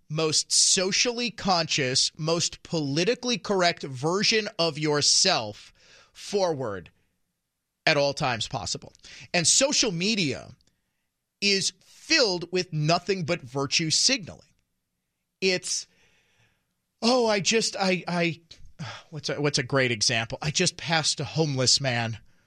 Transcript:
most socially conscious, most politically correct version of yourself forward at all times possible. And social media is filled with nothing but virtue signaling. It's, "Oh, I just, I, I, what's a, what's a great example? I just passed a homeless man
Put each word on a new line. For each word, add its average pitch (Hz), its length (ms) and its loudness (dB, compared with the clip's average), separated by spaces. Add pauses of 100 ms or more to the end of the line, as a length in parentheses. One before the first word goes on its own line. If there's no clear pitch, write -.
most 156 420 0
socially 226 800 2
conscious, 160 880 0
most 165 460 -2
politically 180 760 -2
correct 175 460 0
version 180 640 0 (100)
of 165 220 0
yourself 147 920 2 (420)
forward 131 760 -2 (960)
at 156 120 6
all 143 160 2
times 123 340 -2
possible. - 460 -6 (400)
And 170 140 2
social 269 440 4
media 165 580 -2 (920)
is 196 320 0 (120)
filled 196 680 0
with 180 220 -2
nothing 170 520 0
but 170 160 -2
virtue 139 480 -2
signaling. 165 520 0 (1000)
It's, 185 460 0 (1120)
"Oh, 240 260 4
I 208 120 2
just, 214 400 0
I, 185 280 0
I, 170 340 -2 (680)
what's 151 200 -10
a, 151 120 -4
what's 147 160 0
a 143 60 0
great 127 280 2
example? 117 500 -2
I 147 100 -2
just 175 260 0
passed 160 420 0
a 156 60 -6
homeless 135 540 2
man 117 380 -2 (280)